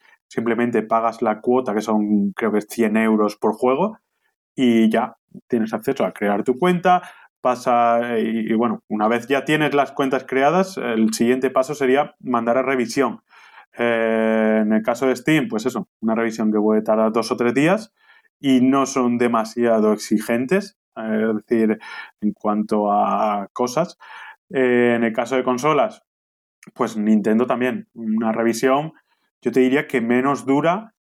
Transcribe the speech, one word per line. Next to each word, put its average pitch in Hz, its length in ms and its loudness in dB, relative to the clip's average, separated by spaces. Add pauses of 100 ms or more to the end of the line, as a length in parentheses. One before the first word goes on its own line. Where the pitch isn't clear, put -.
(280)
simplemente 117 540 -2
pagas 113 400 -2
la 107 180 -2
cuota, 123 340 0
que 107 60 -2
son, 104 520 0
creo 110 200 -4
que 104 60 0
es 101 100 -6
cien 110 280 0
euros 110 400 0
por - 180 -2
juego, 156 440 -2 (560)
y 117 340 4
ya 110 280 -2 (320)
tienes 113 240 -2
acceso 117 320 -4
a 92 80 -2
crear 104 320 -2
tu 127 140 0
cuenta, 180 440 2 (380)
pasa, 120 760 0
eh, 110 60 0
y, 113 300 -2
y - 20 2
bueno, 110 340 0
una 107 200 -2
vez 117 180 -2
ya 139 180 0
tienes 151 300 0
las 143 180 2
cuentas 135 320 -2
creadas, 156 520 0
el 113 380 0
siguiente 127 360 2
paso 131 240 -2
sería 139 460 0
mandar 120 380 0
a 131 40 2
revisión. 127 600 -2 (540)
Eh, 113 880 2
en 107 100 0
el 110 100 2
caso 123 240 -2
de 127 100 2
Steam, 143 320 0
pues 113 180 -4
eso, 120 220 -6 (120)
una 110 140 -2
revisión 110 380 0
que 107 60 0
puede 107 240 2
tardar 110 300 2
dos 113 200 -2
o 123 40 -4
tres 120 180 0
días 175 380 0 (460)
y 131 220 2
no 131 260 4
son 123 320 0
demasiado 113 760 2
exigentes, 123 840 -2 (200)
eh, 110 340 -4
es 107 160 -6
decir, 110 320 2 (420)
en 104 120 -2
cuanto 104 600 -2
a 101 600 -2
cosas. 127 460 -4 (520)
Eh, 123 460 2
en 117 80 0
el 110 80 0
caso 120 240 -2
de 127 80 0
consolas, 127 580 0 (720)
pues 113 220 -4
Nintendo 107 500 2
también, 120 480 -4
una 113 380 -2
revisión, 127 600 0 (500)
yo 120 100 -2
te 127 80 2
diría 131 260 2
que 131 140 -4
menos 123 440 0
dura 156 500 -2 (140)